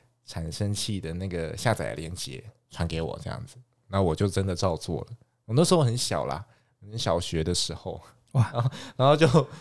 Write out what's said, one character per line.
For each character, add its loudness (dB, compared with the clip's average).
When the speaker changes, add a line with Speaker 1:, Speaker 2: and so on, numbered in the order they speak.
Speaker 1:
产 -8
生 -2
器 -4
的 -6
那 -4
个 -4
下 2
载 -2
链 -6
接 -10
传 -4
给 -2
我 -6
这 -8
样 -8
子。” -20
那 2
我 4
就 2
真 0
的 -2
照 0
做 -4
了。 -12
我 -2
那 6
时 4
候 6
很 2
小 -2
啦， -4
小 2
学 -2
的 0
时 -2
候。 -10
Speaker 2:
哇。 4
Speaker 1:
然 -2
后， 0
然 6
后 8
就 6